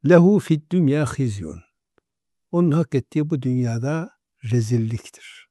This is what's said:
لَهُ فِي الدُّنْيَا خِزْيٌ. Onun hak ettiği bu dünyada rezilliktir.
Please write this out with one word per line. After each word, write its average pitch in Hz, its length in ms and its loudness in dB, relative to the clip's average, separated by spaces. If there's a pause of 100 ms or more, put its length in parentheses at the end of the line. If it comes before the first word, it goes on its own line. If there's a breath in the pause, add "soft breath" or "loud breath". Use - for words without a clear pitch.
لَهُ 175 360 6
فِي 156 200 0
الدُّنْيَا 151 440 0
خِزْيٌ. 101 580 -6 (880)
Onun 175 200 0
hak 156 240 -2
ettiği 151 360 -4
bu 139 120 -4
dünyada 127 680 -4 (340)
rezilliktir. 113 1040 -4